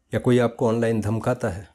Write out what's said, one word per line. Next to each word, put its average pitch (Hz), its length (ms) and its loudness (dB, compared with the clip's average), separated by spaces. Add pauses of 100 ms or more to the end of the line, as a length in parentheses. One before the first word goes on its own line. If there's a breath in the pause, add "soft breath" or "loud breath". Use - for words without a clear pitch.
(140)
या 110 60 -2
कोई 123 200 4
आपको 117 280 0
ऑनलाइन 113 340 0
धमकाता 113 480 -2
है 95 260 -10